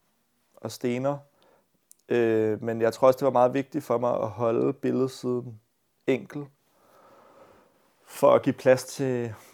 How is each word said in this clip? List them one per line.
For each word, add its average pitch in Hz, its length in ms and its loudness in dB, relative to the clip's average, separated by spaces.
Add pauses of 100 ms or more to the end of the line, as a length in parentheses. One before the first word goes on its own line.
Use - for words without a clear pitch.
(560)
og 113 160 -12
stener. 127 460 -4 (920)
Øh, 110 540 2
men 113 180 -4
jeg 113 120 2
tror - 140 4
også, 131 100 6
det 143 80 -2
var 131 60 2
meget 123 220 4
vigtigt 135 300 -4
for 120 140 -2
mig 123 240 -2
at 110 80 -4
holde 120 440 0
billedsiden 123 840 -4 (480)
enkel, 139 380 -4 (1600)
for - 260 4
at 120 100 6
give 135 120 -2
plads 127 300 2
til, 123 500 -6 (200)